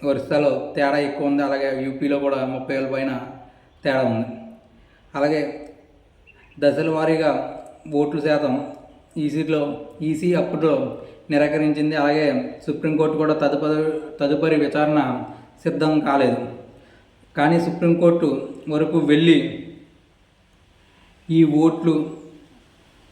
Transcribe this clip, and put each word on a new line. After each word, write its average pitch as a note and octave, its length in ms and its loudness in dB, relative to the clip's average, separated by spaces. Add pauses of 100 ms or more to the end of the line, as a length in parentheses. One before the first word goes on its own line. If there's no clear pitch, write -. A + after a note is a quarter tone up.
ఒరిస్సాలో C#3 720 0
తేడా C#3+ 220 2
ఎక్కువ C#3+ 280 -2
ఉంది. C#3+ 160 0
అలాగే C3+ 420 -2
యూపీలో C#3 340 -2
కూడా C3+ 280 -2
ముప్పై C3 300 -6
వేల C3+ 160 -4
పైన C3 280 -4 (640)
తేడా C3 180 0
ఉంది. A#2 240 -2 (880)
అలాగే D3 560 -2 (880)
దశల D#3 320 2
వారీగా D#3 720 0 (320)
ఓట్ల D3 260 0
శాతం C#3+ 520 0 (460)
ఈసీలో, D3+ 600 -2 (220)
ఈసీ D#3+ 320 0
అప్పట్లో D3 640 0 (320)
నిరాకరించింది. D3+ 680 2
అలాగే C#3+ 720 0
సుప్రీంకోర్టు D3+ 500 0
కూడా D3+ 180 2
తదుపరి, D3+ 640 0 (200)
తదుపరి D3+ 360 2
విచారణ D3 640 0 (400)
సిద్ధం D#3 380 0
కాలేదు. C3+ 360 2 (1000)
కానీ D#3+ 240 4
సుప్రీంకోర్టు E3+ 880 2 (200)
వరకు D#3 300 0
వెళ్ళి D3+ 680 4 (1600)
ఈ E3 140 6
ఓట్లు D#3 720 2 (960)